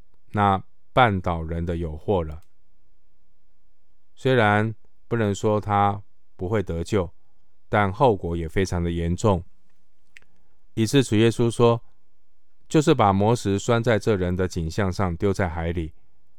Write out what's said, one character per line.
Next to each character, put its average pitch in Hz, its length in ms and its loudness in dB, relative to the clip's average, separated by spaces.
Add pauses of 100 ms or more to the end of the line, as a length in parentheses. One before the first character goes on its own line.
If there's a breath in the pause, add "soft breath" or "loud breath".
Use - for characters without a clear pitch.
(320)
，“那 101 300 4 (300)
绊 113 260 6
倒 85 220 0
人 82 240 -4
的 85 140 -2
有 78 180 -6
祸 92 260 0
了。” 76 220 -8 (1700)
虽 131 160 4
然 110 400 4 (320)
不 120 100 -2
能 107 160 2
说 107 280 2
他 101 420 2 (320)
不 92 140 -6
会 107 120 2
得 85 220 -2
救， 90 260 0 (600)
但 101 240 4
后 117 240 4
果 85 200 -4
也 82 120 -4
非 98 180 2
常 87 160 0
的 85 80 0
严 85 240 0
重， 98 300 2 (1300)
以 113 100 2
致 131 200 4
主 - 100 -2
耶 113 160 6
稣 117 180 2
说 117 320 4 (880)
，“就 160 140 4
是 160 100 6
把 110 200 6
磨 104 220 4
石 101 260 0
拴 117 200 2
在 113 160 4
这 104 200 2
人 90 180 0
的 92 140 0
颈 82 200 -2
项 95 240 0
上， 90 240 0
丢 101 160 0
在 92 160 0
海 82 220 -4
里， 82 220 -4 (460)